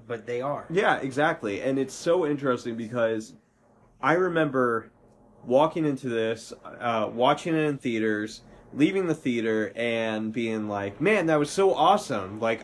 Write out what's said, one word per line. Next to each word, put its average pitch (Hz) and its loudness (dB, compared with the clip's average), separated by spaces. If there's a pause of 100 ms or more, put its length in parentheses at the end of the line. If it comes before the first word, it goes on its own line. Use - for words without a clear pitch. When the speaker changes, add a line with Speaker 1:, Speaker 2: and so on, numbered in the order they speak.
Speaker 1:
but 110 -8
they 120 -4
are. 135 -4
Speaker 2:
Yeah, 180 2
exactly. 131 -2
And 135 0
it's 131 -4
so 170 0
interesting 131 -2
because 113 -2 (680)
I 135 2
remember 147 0 (520)
walking 156 4
into 139 -2
this, 113 -2 (260)
uh, 113 -2
watching 143 2
it 156 2
in 147 -2
theaters, 110 -2 (300)
leaving 185 2
the 160 0
theater, 110 0
and 113 -2
being 110 -2
like, 101 -4
"Man, 185 2
that 156 4
was 143 0
so 190 4
awesome. 120 2
Like, 113 0